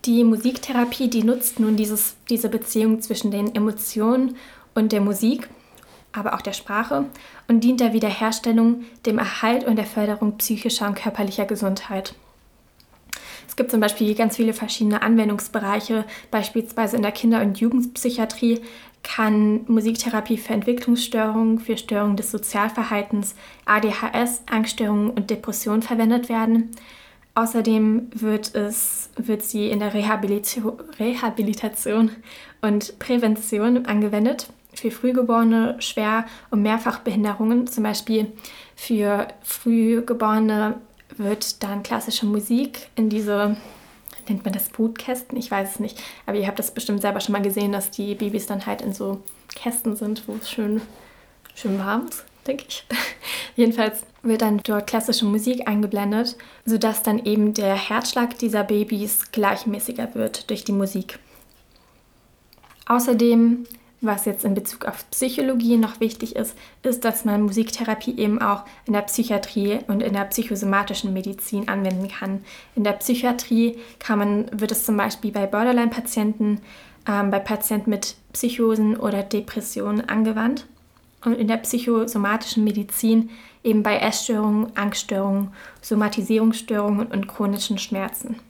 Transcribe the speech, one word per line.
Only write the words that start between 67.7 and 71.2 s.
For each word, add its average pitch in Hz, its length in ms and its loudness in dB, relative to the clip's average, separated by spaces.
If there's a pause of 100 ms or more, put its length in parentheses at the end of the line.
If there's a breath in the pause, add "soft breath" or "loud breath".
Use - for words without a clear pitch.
eben 214 240 0
auch 202 220 0 (240 loud breath)
in 220 60 -2
der 202 100 2
Psychiatrie 208 840 -2
und 208 140 0
in 196 120 0
der 196 100 0
psychosomatischen 196 880 -2
Medizin 196 560 -4